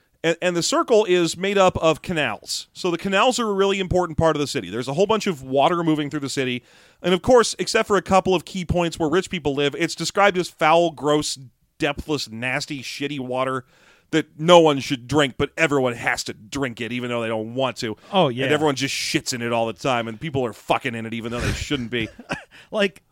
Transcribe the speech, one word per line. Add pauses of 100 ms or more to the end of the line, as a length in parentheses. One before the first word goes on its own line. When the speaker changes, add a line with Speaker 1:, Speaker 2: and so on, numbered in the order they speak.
(220)
Speaker 1:
And,
and
the
circle
is
made
up
of
canals.
So
the
canals
are
a
really
important
part
of
the
city.
There's
a
whole
bunch
of
water
moving
through
the
city. (380)
And
of
course,
except
for
a
couple
of
key
points
where
rich
people
live,
it's
described
as
foul,
gross, (400)
depthless,
nasty,
shitty
water (480)
that
no
one
should
drink,
but
everyone
has
to
drink
it,
even
though
they
don't
want
to. (160)
Speaker 2:
Oh,
yeah.
Speaker 1:
And
everyone
just
shits
in
it
all
the
time,
and
people
are
fucking
in
it,
even
though
they
shouldn't
be. (300)
Speaker 2:
<laughs>
Like,